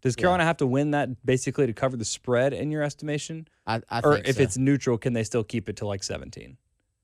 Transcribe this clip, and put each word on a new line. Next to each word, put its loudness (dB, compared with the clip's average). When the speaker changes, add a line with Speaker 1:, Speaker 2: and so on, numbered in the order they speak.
Speaker 1:
Does 0
Speaker 2:
Yeah. -2
Speaker 1:
Carolina 4
have 2
to 2
win 2
that -2
basically 2
to -4
cover -2
the -6
spread 0
in -4
your -4
estimation? -6
Speaker 2:
I, -2
I -4
Speaker 1:
Or 6
Speaker 2:
think -2
Speaker 1:
if 2
Speaker 2:
so. 4
Speaker 1:
it's 4
neutral, 2
can -2
they 0
still -2
keep -6
it -8
to, -6
like, -4
seventeen? -12